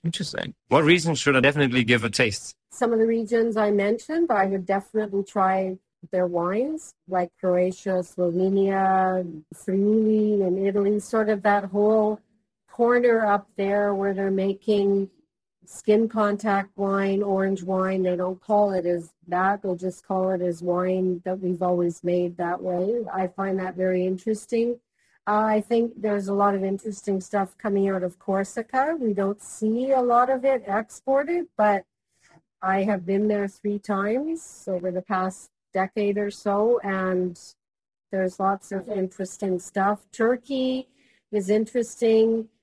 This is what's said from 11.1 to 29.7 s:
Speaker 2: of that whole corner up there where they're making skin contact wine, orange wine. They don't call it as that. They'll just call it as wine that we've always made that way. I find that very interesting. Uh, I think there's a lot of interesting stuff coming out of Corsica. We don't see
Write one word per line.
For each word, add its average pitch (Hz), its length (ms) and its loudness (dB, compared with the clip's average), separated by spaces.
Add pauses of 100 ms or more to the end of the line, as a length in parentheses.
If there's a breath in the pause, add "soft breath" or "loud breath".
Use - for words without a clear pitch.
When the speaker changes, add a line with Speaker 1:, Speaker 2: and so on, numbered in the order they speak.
Speaker 2:
of 202 140 -2
that 202 220 2
whole 208 540 2 (520)
corner 240 540 4
up 202 220 0 (100)
there 202 360 0
where 196 200 -2
they're 196 180 -2
making 196 800 0 (540)
skin 220 420 2
contact 208 680 0
wine, 196 440 0
orange 190 400 0
wine. 190 400 0
They 180 140 0
don't 180 260 -4
call 208 300 2
it 180 160 -2
as 175 240 -2 (160)
that. 190 340 0
They'll 185 140 -2
just 180 320 -8
call 190 240 0
it 180 100 -2
as 175 220 -4
wine 185 600 0
that 185 140 -4
we've 180 220 -4
always 175 420 0
made 175 340 -2
that 175 260 -4
way. 190 400 -2 (100)
I 190 140 -2
find 190 320 -4
that 185 160 -6
very 185 320 0
interesting. 226 720 -2 (480)
Uh, 214 160 2
I 214 180 2
think 233 400 -2
there's 202 280 -2
a 202 40 -2
lot 202 220 2
of 190 80 -2
interesting 196 580 -4
stuff 196 360 -4
coming 196 320 0
out 190 120 -2
of 180 160 -6
Corsica. 233 840 -2
We 220 140 0
don't 196 280 -2
see 233 500 -2